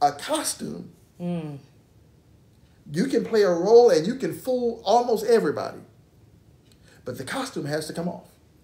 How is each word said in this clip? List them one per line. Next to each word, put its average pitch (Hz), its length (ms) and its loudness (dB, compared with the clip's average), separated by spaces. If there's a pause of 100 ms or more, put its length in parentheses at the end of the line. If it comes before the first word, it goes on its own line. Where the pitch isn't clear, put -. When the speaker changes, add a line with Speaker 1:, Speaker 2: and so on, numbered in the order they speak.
Speaker 1:
a 143 100 2
costume, - 800 -8 (260)
Speaker 2:
Mm. 165 380 -6 (1400)
Speaker 1:
you 190 140 -2
can 226 180 -2
play 220 160 0
a 196 100 4
role 220 380 8
and 165 180 4
you 240 100 -4
can 160 180 -4
fool 247 500 -4
almost 233 400 2
everybody. 180 540 0 (1300)
But 120 100 -10
the 135 80 -12
costume 262 400 -8
has 151 220 -6
to - 80 -12
come 175 120 -6
off. - 220 -10 (360)